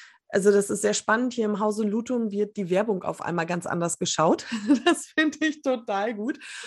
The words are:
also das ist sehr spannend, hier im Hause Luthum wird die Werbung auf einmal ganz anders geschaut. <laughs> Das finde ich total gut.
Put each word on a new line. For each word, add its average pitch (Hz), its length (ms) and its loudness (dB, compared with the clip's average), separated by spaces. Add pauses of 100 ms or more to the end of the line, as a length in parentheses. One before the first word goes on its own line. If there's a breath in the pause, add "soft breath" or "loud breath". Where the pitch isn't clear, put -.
(280 soft breath)
also 202 220 2
das 202 200 4
ist - 120 -2
sehr 214 120 2
spannend, 233 400 0
hier 226 120 0
im 208 140 0
Hause 214 240 0
Luthum 226 460 -2
wird 202 260 -2
die 196 140 -4
Werbung 196 340 0
auf 160 180 -6
einmal 165 240 -2
ganz 175 200 -4
anders 170 320 -2
geschaut. 175 520 2
<laughs> 233 360 2
Das - 200 2
finde 311 400 0
ich 302 160 -4
total 233 520 -2
gut. 214 240 -6 (280 loud breath)